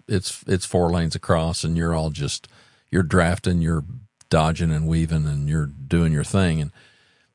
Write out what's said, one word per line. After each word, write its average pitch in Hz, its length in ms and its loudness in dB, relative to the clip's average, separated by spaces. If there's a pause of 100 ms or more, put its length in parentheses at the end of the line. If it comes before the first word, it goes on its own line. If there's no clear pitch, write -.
it's, - 400 -4
it's 95 180 0
four 90 240 2
lanes 82 240 0
across, 82 500 -2
and 82 140 -2
you're 82 160 0
all 80 160 0
just, - 380 -6 (420)
you're 90 140 2
drafting, 87 580 2
you're 80 240 0 (460)
dodging 80 400 2
and 78 160 0
weaving, 80 400 2
and 71 200 -2
you're 76 200 0
doing 80 440 0
your 73 120 0
thing. 85 380 2
And, 73 100 -6 (640)